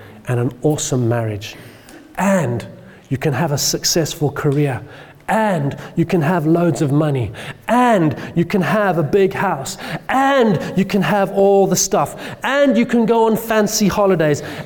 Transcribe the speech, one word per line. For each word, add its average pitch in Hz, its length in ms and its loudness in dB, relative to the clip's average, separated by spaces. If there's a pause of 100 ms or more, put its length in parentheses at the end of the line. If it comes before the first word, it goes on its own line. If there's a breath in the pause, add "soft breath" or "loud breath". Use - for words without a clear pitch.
(260 loud breath)
and 123 120 -2
an 123 220 -2
awesome 143 480 0
marriage, 113 480 -4 (640 loud breath)
and 170 480 0 (420 loud breath)
you 131 80 -2
can 151 160 -2
have 143 200 -2
a 143 60 -2
successful - 760 -2
career, 139 500 -2 (460 loud breath)
and 180 480 0 (180 loud breath)
you 165 100 0
can 175 160 0
have 156 260 0
loads 170 360 2
of 147 80 0
money, 139 400 0 (380 loud breath)
and 220 480 2 (180 loud breath)
you 170 100 2
can 190 160 0
have 180 380 0
a 165 60 0
big 190 280 2
house, 165 460 -4 (300 loud breath)
and 254 500 2 (180 loud breath)
you 190 80 2
can 196 180 0
have 190 280 0
all 196 380 4
the 175 80 0
stuff, - 400 -2 (260 loud breath)
and 269 340 2
you 233 80 4
can 233 220 2
go 226 200 4
on 220 100 2
fancy 214 500 0
holidays, 170 560 2 (240 loud breath)